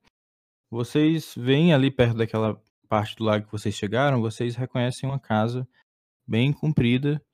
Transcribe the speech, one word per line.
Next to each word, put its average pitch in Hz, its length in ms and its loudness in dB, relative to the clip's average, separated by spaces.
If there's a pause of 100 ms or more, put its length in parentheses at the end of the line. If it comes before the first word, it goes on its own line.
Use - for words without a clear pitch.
(680)
Vocês 151 680 -2
veem 139 380 4
ali 135 160 4
perto 117 280 2
daquela 110 440 -2 (280)
parte 107 260 0
do 110 80 -8
lago 107 220 0
que - 60 -20
vocês 104 220 -4
chegaram, 123 480 0
vocês 117 340 -4
reconhecem 123 540 -4
uma 135 100 -6
casa 117 480 -2 (600)
bem 117 240 2
comprida 143 720 0 (100)